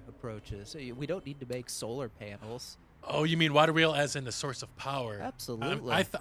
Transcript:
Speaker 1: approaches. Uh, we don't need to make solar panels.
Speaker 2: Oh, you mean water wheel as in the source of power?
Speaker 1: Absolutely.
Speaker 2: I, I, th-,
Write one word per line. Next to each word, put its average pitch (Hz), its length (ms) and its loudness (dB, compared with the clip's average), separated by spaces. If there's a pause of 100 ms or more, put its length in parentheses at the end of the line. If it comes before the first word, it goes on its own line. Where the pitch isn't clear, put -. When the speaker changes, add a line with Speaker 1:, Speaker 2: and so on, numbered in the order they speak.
Speaker 1:
approaches. 107 680 -10
Uh, 127 200 -10
we 143 120 -6
don't 180 180 -4
need 143 160 -8
to 127 60 -8
make 123 220 -6
solar 120 400 -4
panels. 107 680 -12 (280)
Speaker 2:
Oh, 147 200 2
you 165 120 4
mean 160 140 6
water 151 220 8
wheel 160 200 6
as 143 220 2
in 139 80 -4
the 120 80 -6
source 139 300 -4
of - 160 -12
power? 123 440 -4
Speaker 1:
Absolutely. 123 720 -4
Speaker 2:
I, 165 80 6
I, 190 40 6
th-, - 180 -2